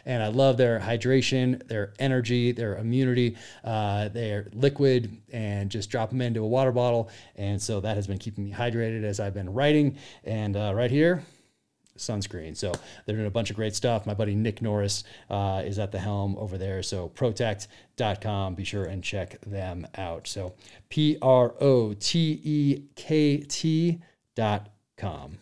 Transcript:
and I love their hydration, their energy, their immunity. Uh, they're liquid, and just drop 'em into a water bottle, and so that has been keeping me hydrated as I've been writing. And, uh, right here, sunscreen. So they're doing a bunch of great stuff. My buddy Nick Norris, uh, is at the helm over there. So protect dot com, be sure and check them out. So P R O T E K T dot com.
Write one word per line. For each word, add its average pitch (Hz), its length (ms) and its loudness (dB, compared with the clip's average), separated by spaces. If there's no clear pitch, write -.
and 120 180 -2
I 107 40 0
love 131 280 4
their 117 240 4
hydration, 123 880 2
their 104 320 -4
energy, 123 500 2
their 113 280 -2
immunity. 120 580 2
Uh, 107 460 -2
they're 104 460 -6
liquid, 127 600 2
and 101 380 -4
just 101 180 -6
drop 110 240 -2
'em 131 80 -2
into 117 200 -2
a 110 80 -2
water 127 240 2
bottle, 120 380 2
and 101 260 -4
so 104 180 -2
that 107 140 -2
has 101 140 -4
been 98 100 -4
keeping 101 260 -8
me 101 60 -8
hydrated 113 540 -2
as 104 160 -4
I've 101 140 -4
been 95 180 -6
writing. 143 460 4
And, 107 320 -2
uh, 104 180 0
right 117 160 2
here, 156 320 4
sunscreen. 90 600 -6
So 95 160 -4
they're 104 120 -2
doing 107 100 -2
a 101 40 -2
bunch 110 200 -2
of 104 60 -8
great 110 180 -2
stuff. 117 320 0
My 107 80 -4
buddy 104 220 0
Nick 110 260 0
Norris, 104 400 0
uh, 98 380 0
is 101 140 -4
at 101 100 -4
the 98 80 -6
helm 101 400 -2
over 95 180 -8
there. 95 240 -4
So 90 280 -6
protect 113 580 -2
dot 104 240 0
com, 98 340 -2
be 98 80 -6
sure 98 220 -4
and 90 180 -6
check 92 380 -6
them 92 440 -8
out. 85 320 -8
So 92 260 -8
P 151 320 2
R 127 400 8
O 120 340 6
T 156 500 0
E 143 380 2
K 151 440 4
T 160 640 0
dot 104 320 0
com. 80 440 -8